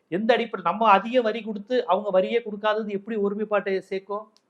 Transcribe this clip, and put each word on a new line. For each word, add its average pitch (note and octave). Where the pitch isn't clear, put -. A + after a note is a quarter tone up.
எந்த A3
அடிப்படை, G#3+
நம்ம G#3+
அதிக A3+
வரி A3
கொடுத்து G#3+
அவங்க F#3+
வரியே A3
கொடுக்காதது G#3+
எப்படி G#3
ஒருமைப்பாட்டை G3+
சேர்க்கும்? G3+